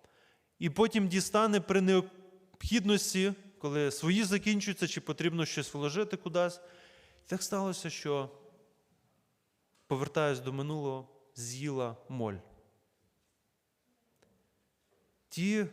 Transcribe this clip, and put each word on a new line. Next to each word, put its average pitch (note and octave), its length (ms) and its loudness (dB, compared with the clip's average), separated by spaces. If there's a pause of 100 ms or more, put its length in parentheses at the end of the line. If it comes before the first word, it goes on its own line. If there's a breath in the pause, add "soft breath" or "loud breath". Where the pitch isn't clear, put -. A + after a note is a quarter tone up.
(600 soft breath)
і E3+ 100 0
потім G#3+ 380 4
дістане G#3 540 2
при G3 200 2
необхідності, F#3+ 1500 2 (260)
коли D3 320 0
свої F3+ 320 2
закінчуються, G3+ 640 0
чи - 140 -6
потрібно D#3+ 440 0
щось - 280 -4
вложити E3+ 440 -2
кудись. F3 420 -2 (640 loud breath)
І - 40 -16
так F#3 140 -4
сталося, F#3+ 460 -4
що, C#3+ 400 -2 (1600)
повертаюсь C#3+ 520 0
до C3 140 -6
минулого, C#3 560 -6 (260)
з'їла B2 600 -6 (140)
моль. A2 280 -4 (3000)
Ті G3+ 440 0